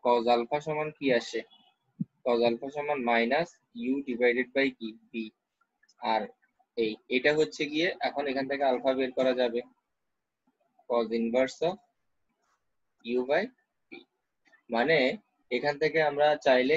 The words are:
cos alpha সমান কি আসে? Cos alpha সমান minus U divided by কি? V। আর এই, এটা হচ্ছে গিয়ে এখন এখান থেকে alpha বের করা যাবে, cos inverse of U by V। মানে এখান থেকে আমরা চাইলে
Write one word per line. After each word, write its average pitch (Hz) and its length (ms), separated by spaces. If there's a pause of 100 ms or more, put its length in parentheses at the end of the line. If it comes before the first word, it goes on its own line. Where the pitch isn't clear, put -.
cos 120 240
alpha 120 320
সমান 151 300
কি 143 220
আসে? 117 280 (840)
Cos 120 220
alpha 117 280
সমান 147 240 (120)
minus 120 380 (420)
U 135 40 (140)
divided 123 480
by 135 120 (100)
কি? 110 100 (220)
V। - 20 (1000)
আর 107 100 (540)
এই, 110 160 (160)
এটা 127 300
হচ্ছে 156 280
গিয়ে 156 220 (200)
এখন 143 180
এখান 135 220
থেকে 139 160
alpha 131 280
বের 131 200
করা 131 220
যাবে, 120 260 (1300)
cos 117 180 (120)
inverse 123 480
of 202 80 (1300)
U 123 160 (100)
by 170 120 (460)
V। - 20 (800)
মানে 135 280 (520)
এখান 131 280
থেকে 156 240
আমরা 147 240 (100)
চাইলে 131 400